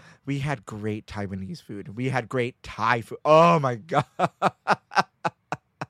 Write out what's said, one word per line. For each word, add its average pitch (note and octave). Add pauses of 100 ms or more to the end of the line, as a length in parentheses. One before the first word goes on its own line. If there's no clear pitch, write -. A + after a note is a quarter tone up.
(240)
we C#3
had C#3
great G#2+
Taiwanese F#2+
food. G2+
We B2+
had B2
great B2+
Thai A#2
food. -
Oh E3
my C3
<laughs> -
God. C3+ (1900)